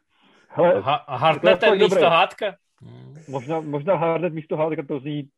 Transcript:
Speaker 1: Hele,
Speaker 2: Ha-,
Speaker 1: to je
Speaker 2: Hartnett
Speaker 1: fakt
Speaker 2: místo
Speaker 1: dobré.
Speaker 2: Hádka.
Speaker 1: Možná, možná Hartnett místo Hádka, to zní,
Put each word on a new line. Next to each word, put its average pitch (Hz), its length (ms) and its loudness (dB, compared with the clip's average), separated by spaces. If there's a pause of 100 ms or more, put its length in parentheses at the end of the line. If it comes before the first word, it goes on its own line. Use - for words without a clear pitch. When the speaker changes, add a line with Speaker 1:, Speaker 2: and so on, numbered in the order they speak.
(480)
Speaker 1:
Hele, 175 340 2
Speaker 2:
Ha-, 143 240 -2
Speaker 1:
to 143 60 -14
je 123 60 -8
Speaker 2:
Hartnett 160 460 2
Speaker 1:
fakt 214 160 4
Speaker 2:
místo 196 160 4
Speaker 1:
dobré. 190 140 4
Speaker 2:
Hádka. 185 460 0 (720)
Speaker 1:
Možná, 139 340 -6
možná 147 340 -2
Hartnett 165 380 -2
místo 160 240 -8
Hádka, 156 300 -2
to 151 120 -6
zní, 147 380 -10